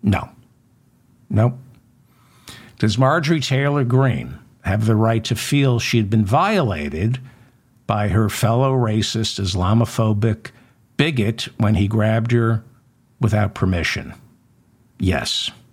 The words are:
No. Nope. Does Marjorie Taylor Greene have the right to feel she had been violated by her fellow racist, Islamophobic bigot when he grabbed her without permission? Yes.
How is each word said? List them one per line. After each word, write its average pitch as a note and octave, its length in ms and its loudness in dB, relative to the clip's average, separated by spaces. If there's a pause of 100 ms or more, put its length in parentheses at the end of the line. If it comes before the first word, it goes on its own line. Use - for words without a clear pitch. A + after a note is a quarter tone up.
No. - 280 0 (1000)
Nope. A2 280 0 (1200)
Does G#2+ 180 0
Marjorie D3+ 420 2
Taylor C#3 440 0
Greene B2 540 0 (240)
have G#2 240 -2
the A2 100 4
right A2 300 2
to A#2 100 -2
feel C3+ 440 0
she - 180 0
had G#2+ 120 0
been G#2+ 160 2
violated A2+ 960 -2 (680)
by G#2 220 -2
her G2+ 200 2
fellow A#2+ 440 0
racist, A2 680 -2
Islamophobic G#2 1120 0 (460)
bigot B2 500 -2 (100)
when G#2+ 180 2
he G2+ 120 2
grabbed A2 440 0
her A2+ 320 0 (560)
without G#2+ 340 2
permission? - 600 -2 (840)
Yes. - 500 -2 (240)